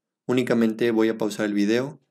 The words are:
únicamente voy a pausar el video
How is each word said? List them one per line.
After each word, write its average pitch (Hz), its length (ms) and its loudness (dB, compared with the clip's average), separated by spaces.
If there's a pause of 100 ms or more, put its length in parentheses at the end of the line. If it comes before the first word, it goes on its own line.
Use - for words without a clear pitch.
(280)
únicamente 120 640 0
voy 110 180 2
a 110 80 -4
pausar 107 280 -4
el 104 80 -2
video 117 460 0 (120)